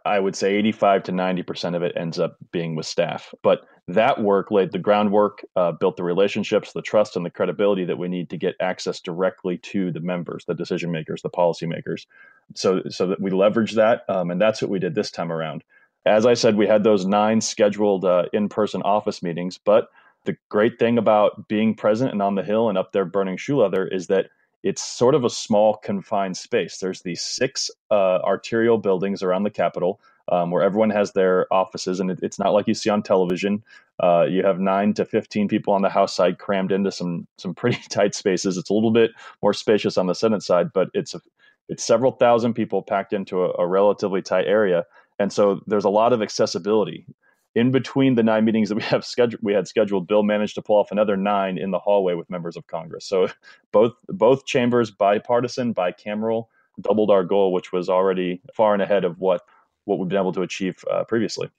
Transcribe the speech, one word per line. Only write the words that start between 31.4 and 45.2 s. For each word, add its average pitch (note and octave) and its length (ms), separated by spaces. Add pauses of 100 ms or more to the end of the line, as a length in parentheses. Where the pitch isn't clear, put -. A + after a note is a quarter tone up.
offices, F#2 480
and F#2 100
it, F2 120
it's - 160
not G2 120
like G2+ 180
you G#2+ 60
see - 160
on G#2 120
television. F#2+ 600 (400)
Uh, F2 260
you F#2 140
have F#2 180
nine G2 340
to G2 100
fifteen G#2 440
people G#2+ 240
on G2 100
the F#2+ 60
House G2 260
side F#2 240
crammed F#2+ 340
into F#2+ 200
some, F2 340 (100)
some - 180
pretty A#2+ 300
<laughs> - 40
tight G#2 260
spaces. F#2 420
It's F2 140
a G2 40
little A2 160
bit A2+ 220 (300)
more G#2 120
spacious G#2 420
on F#2 100
the F2 80
Senate A2 280
side, F2+ 300
but F2+ 220
it's F#2 200
a, F2 60 (480)
it's - 160
several A#2+ 280
thousand A#2+ 420
people G2+ 280
packed G2 300
into F#2+ 320
a, E2+ 140
a F2+ 80
relatively G2 560
tight F#2 240
area. F#2+ 380 (340)
And G2+ 140